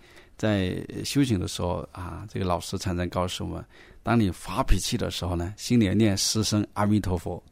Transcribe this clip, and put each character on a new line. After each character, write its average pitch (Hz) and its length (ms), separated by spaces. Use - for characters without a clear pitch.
在 92 480
修 143 180
行 123 160
的 92 80
时 - 160
候 87 300
啊， 87 360
这 107 120
个 95 40
老 90 140
师 - 180
常 92 200
常 87 120
告 90 200
诉 - 180
我 85 80
们， 85 100
当 117 160
你 104 100
发 92 360
脾 107 120
气 98 220
的 92 100
时 - 160
候 90 120
呢， 87 200
心 - 220
里 104 160
念 104 240
十 - 240
声 107 300
阿 107 120
弥 104 140
陀 92 180
佛， 90 240